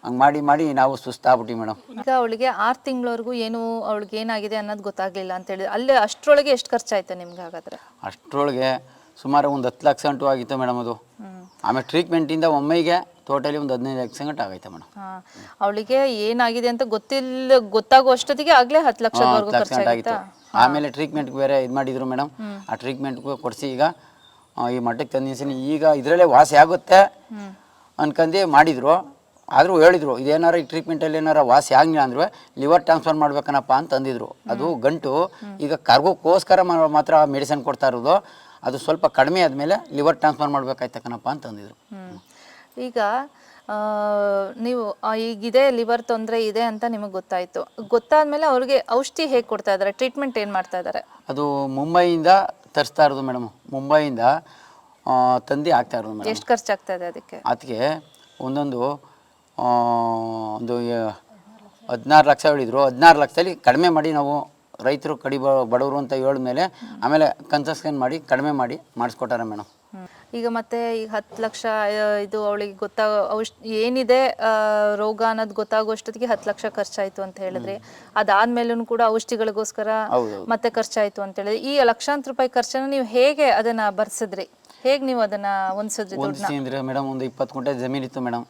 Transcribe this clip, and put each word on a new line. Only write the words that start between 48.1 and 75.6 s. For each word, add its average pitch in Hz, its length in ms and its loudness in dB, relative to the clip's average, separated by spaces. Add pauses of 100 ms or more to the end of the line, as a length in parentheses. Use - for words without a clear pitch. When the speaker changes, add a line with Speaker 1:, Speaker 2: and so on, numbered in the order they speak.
Speaker 2:
ಅವ್ರಿಗೆ 262 440 2
ಔಷಧಿ 269 360 -2
ಹೇಗ್ 247 200 0
ಕೊಡ್ತಾ 202 260 -2
ಇದ್ದಾರೆ, 196 200 0
ಟ್ರೀಟ್ಮೆಂಟ್ 254 460 -4
ಏನ್ 208 140 -4
ಮಾಡ್ತಾ 185 260 -4
ಇದ್ದಾರೆ? - 300 -8 (200)
Speaker 1:
ಅದು 139 380 -2
ಮುಂಬೈಯಿಂದ 160 600 2 (480)
ತರಿಸ್ತಾ 151 300 2
ಇರೋದು 139 180 2
ಮೇಡಮ್. 123 260 -6 (240)
ಮುಂಬೈಯಿಂದ, 139 480 0 (840)
ಆ, 127 320 2
ತಂದು 147 340 -2
ಹಾಕ್ತಾ 123 260 0
ಇರೋದು 107 160 -10
ಮೇಡಮ್. 107 160 -6
Speaker 2:
ಎಷ್ಟು - 160 -8
ಖರ್ಚಾಗ್ತಾ 202 480 -2
ಇದೆ 180 120 -10
ಅದಕ್ಕೆ? 175 400 -16
Speaker 1:
ಅದಕ್ಕೆ 127 580 -4 (360)
ಒಂದೊಂದು, 135 720 -4 (440)
ಆ, - 40 -6 (920)
ಒಂದು, 117 520 -4
ಆ, - 20 -6 (800)
ಹದಿನಾರು 139 380 6
ಲಕ್ಷ 143 180 2
ಹೇಳಿದ್ರು. 139 380 2
ಹದಿನಾರು 147 360 8
ಲಕ್ಷದಲ್ಲಿ 165 340 0
ಕಡಿಮೆ 156 340 4
ಮಾಡಿ 156 240 2
ನಾವು 143 380 -2 (320)
ರೈತರು 143 340 -2
ಕಡಿ 139 220 -6
ಬ-, 135 240 2
ಬಡವರು 131 360 0
ಅಂತ 139 140 -4
ಹೇಳಿದ್ಮೇಲೆ 135 500 -2 (420)
ಆಮೇಲೆ 151 460 2
ಕನ್ಸೆಷನ್ 147 480 -4
ಮಾಡಿ 135 220 -2
ಕಡಿಮೆ 139 300 -2
ಮಾಡಿ 131 300 -4 (160)
ಮಾಡಿಸ್ಕೊಟ್ಟಾರೆ 120 480 -4
ಮೇಡಮ್. 104 200 -10
Speaker 2:
ಹ್ಮ್. - 440 -20 (260)
ಈಗ 233 140 -6
ಮತ್ತೆ 226 540 -6
ಈಗ 220 60 -12
ಹತ್ತು 214 340 -8
ಲಕ್ಷ, 220 240 -8
ಆ, 214 500 -2
ಇದು 208 280 -4
ಅವಳಿಗೆ 208 280 -4
ಗೊತ್ತಾಗ 208 580 -2
ಔಷ್-, 214 340 -8
ಏನಿದೆ, 247 640 0
ಆ, - 200 -2 (460)
ರೋಗ 208 340 -4
ಅನ್ನೋದು 220 260 -4
ಗೊತ್ತಾಗೋ 220 360 -2